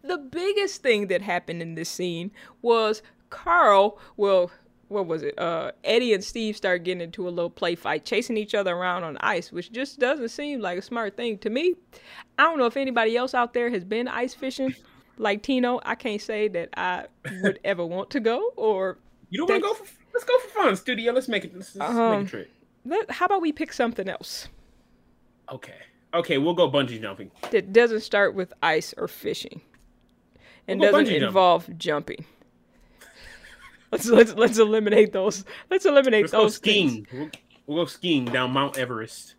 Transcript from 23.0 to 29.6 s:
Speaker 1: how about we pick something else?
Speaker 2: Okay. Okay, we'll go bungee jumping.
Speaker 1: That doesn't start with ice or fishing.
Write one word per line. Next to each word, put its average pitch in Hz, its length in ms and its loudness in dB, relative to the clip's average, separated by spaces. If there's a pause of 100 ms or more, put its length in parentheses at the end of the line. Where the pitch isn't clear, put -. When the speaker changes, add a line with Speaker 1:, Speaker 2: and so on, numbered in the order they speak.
Speaker 1:
how - 140 -2
about 392 160 4
we 320 100 0
pick - 220 -8
something 233 360 -2
else? - 380 -12 (1000)
Speaker 2:
Okay. - 280 -16 (360)
Okay, 170 240 0
we'll 156 160 2
go 175 160 4
bungee 123 320 0
jumping. 101 300 -12 (200)
Speaker 1:
That 196 200 0
doesn't 226 300 4
start 202 340 0
with 185 160 -6 (100)
ice 156 360 0
or - 100 -6
fishing. - 540 -10 (1040)